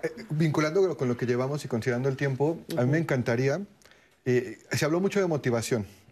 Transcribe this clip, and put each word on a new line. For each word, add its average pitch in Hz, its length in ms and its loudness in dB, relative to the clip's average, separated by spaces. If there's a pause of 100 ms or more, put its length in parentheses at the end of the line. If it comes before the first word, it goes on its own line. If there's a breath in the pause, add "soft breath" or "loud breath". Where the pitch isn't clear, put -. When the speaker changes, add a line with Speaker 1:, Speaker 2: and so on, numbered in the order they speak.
Speaker 1:
eh, 240 100 -4 (180)
vinculándolo 156 680 2
con 131 100 0
lo 120 80 0
que 123 100 -4
llevamos 131 380 -2
y - 40 -12
considerando 123 400 -2
el 135 80 0
tiempo, 143 440 0 (160)
a 123 60 2
mí 123 80 4
me 151 80 4
Speaker 2:
Ujú. 165 60 0
Speaker 1:
encantaría, 131 580 0 (640 soft breath)
eh, 120 320 0 (120)
se 135 140 0
habló 160 160 2
mucho 196 180 0
de 190 80 4
motivación, 120 600 0 (260 loud breath)